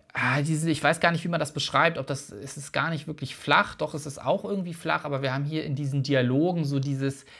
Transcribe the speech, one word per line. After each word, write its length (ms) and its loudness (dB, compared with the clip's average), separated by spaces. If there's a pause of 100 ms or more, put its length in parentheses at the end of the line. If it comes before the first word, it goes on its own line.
(160)
Ah, 260 2
diese, 280 0
ich 120 0
weiß 180 4
gar 100 6
nicht, 140 -2
wie 40 -2
man 120 0
das 120 -4
beschreibt, 460 2
ob 80 -4
das, 240 -6
es 260 -12
ist 140 -12
gar 180 0
nicht 200 -2
wirklich 260 -8
flach, 400 2
doch 200 -4
es 120 -6
ist 160 -12
auch 220 0
irgendwie 280 -4
flach, 320 -2
aber 180 -2
wir 120 0
haben 100 -2
hier 200 -2
in 100 -4
diesen 300 0
Dialogen 600 4
so 140 0
dieses, 480 -2 (140)